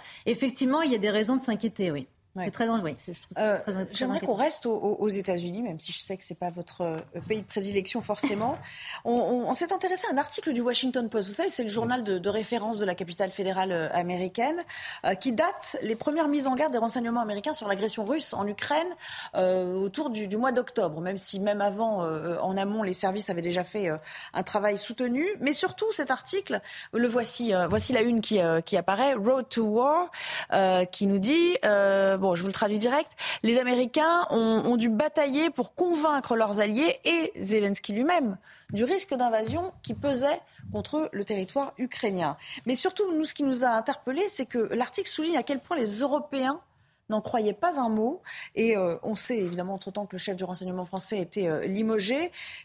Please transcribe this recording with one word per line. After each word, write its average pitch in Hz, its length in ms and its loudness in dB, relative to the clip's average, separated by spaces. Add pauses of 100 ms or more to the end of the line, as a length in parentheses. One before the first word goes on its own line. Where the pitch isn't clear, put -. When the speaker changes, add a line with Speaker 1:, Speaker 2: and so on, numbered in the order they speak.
(260)
Speaker 1:
effectivement, 262 580 2
il 285 80 2
y 240 40 2
a 208 40 2
des 202 100 2
raisons 214 260 2
de 254 60 0
s'inquiéter, 208 500 -2
oui. 143 160 -4 (260)
Speaker 2:
Ouais. 185 120 -6
Speaker 1:
C'est 202 60 -4
très 233 140 -2
dangereux, 220 260 0
oui. - 120 -8
C'est, 180 80 -12
je 170 100 -14
trouve - 140 -16
ça - 80 -2
Speaker 2:
Euh, 214 160 2
Speaker 1:
très, 208 140 -4
très 185 180 -4
Speaker 2:
j'aimerais 254 240 -2
Speaker 1:
inquiétant. 285 180 0
Speaker 2:
qu'on 196 60 0
reste 294 260 0
aux, 233 80 0
aux, 208 300 0
aux 214 60 2
États-Unis, 185 540 -4
même 165 180 -6
si - 100 -8
je - 80 -6
sais - 160 -6
que 185 80 -12
c'est - 160 -12
pas 180 100 -4
votre, 170 300 -10
euh, 165 200 -2 (280)
pays 214 140 -2
de 190 40 -10
prédilection 202 540 -2
forcément. 220 580 -2 (240)
Speaker 1:
<laughs> - 220 -12
Speaker 2:
On, 240 120 2
on, 240 340 2
on - 40 2
s'est 339 200 -2
intéressé 370 360 0
à 320 40 0
un 254 40 0
article 294 360 0
du 240 80 0
Washington 240 480 0
Post. 202 180 0
Vous 208 60 -6
savez, 339 160 0
c'est - 140 -2
le 220 40 -4
journal 233 380 -2
de, 190 140 0
de 180 100 -2
référence 214 500 -2
de 208 60 0
la 180 100 0
capitale 185 360 -4
fédérale, 190 420 0
euh, 160 180 0
américaine, 185 720 0 (400)
euh, 185 120 2
qui 254 180 -2
date 339 480 0
les 220 160 -2
premières 302 320 0
mises 285 180 2
en 262 80 2
garde 294 160 2
des 247 60 0
renseignements 233 420 0
américains 208 320 -2
sur 202 160 -4
l'agression 202 380 -2
russe 277 280 0
en 202 140 -2
Ukraine, 294 400 0 (480)
euh, 185 400 2
autour 202 340 -2
du, 214 200 -4
du 208 80 -2
mois 254 160 2
d'octobre, 185 480 0
même 185 160 -4
si 185 240 -2
même 208 180 0
avant, 202 460 0
euh, 160 340 -4
en 190 160 -2
amont, 202 260 -2
les 185 120 -2
services 202 360 -2
avaient 170 120 -4
déjà 175 240 -2
fait, 196 240 -4
euh, 156 80 -2 (360)
un 185 100 -2
travail 208 340 0
soutenu. 247 480 -2 (160)
Mais 277 100 2
surtout, 381 400 0
cet 277 200 -2
article, 262 500 -2 (320)
le 240 160 4
voici, 226 440 2
euh, 180 140 4
voici 214 240 2
la 226 120 4
une 233 180 4
qui, 208 180 2
euh, 165 220 4
qui 190 160 0
apparaît, 214 380 2
Road 247 340 2
to 226 160 0
War, 277 440 4 (440)
euh, 185 320 6
qui 196 220 -2
nous 196 120 4
dit, 339 460 4
euh, 196 560 4
bon, 185 140 4
je 170 60 -2
vous 190 80 -2
le 190 40 -2
traduis 214 240 2
direct, 247 320 2 (320)
les 233 160 4
Américains 254 720 4
ont, 226 340 4
ont 240 140 4
dû 226 120 2
batailler 294 600 2
pour - 240 -4
convaincre 302 640 2
leurs 214 240 2
alliés 220 440 2
et 330 280 2 (100)
Zelensky 202 520 2
lui-même 254 440 2 (320)
du 214 140 0
risque 339 320 0
d'invasion 240 640 0
qui 226 140 -6
pesait 277 440 2 (320)
contre 285 400 -2
le 202 140 -4
territoire 214 540 -4
ukrainien. 185 580 -2 (300)
Mais 254 80 2
surtout, 370 360 0
nous, 311 140 2
ce - 80 -4
qui - 80 -4
nous 254 240 2
a 247 40 4
interpellés, 262 580 0
c'est 277 180 -2
que - 140 -4
l'article 240 500 -2
souligne 320 260 -2
à 254 60 2
quel 269 180 -2
point - 160 -6
les 214 260 0
Européens 277 600 0 (480)
n'en 214 120 0
croyaient 208 320 0
pas 311 260 0
un 240 100 2
mot. 220 320 0 (320)
Et, 226 240 4
euh, 180 240 0
on 214 140 -4
sait, 240 240 -2
évidemment, 180 340 -4
entre-temps 196 320 -8
que 190 100 -12
le 180 40 -8
chef 190 160 -4
du 185 80 -6
renseignement 180 420 -6
français 190 320 -2
a 190 40 0
été, 175 280 -2
euh, 156 160 0
limogé. 220 640 0 (340)